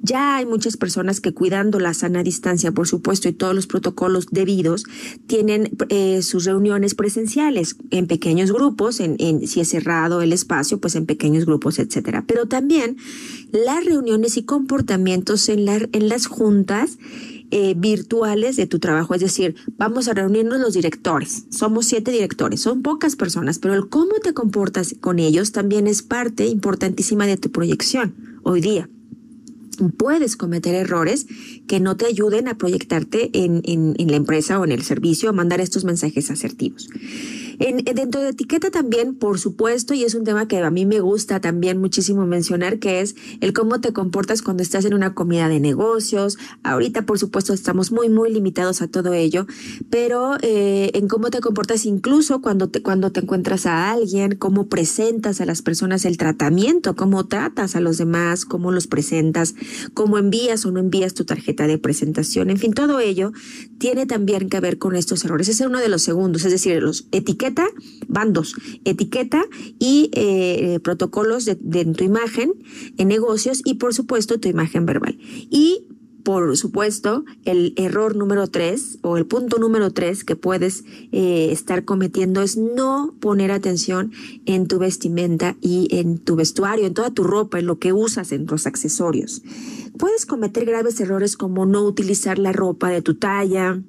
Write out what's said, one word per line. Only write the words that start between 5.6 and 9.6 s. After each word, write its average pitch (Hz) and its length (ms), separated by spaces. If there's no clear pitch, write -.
eh, 190 320
sus 175 240
reuniones 202 480
presenciales 220 800
en 180 160
pequeños 170 460
grupos, 240 480
en, 160 180
en, 156 300
si - 120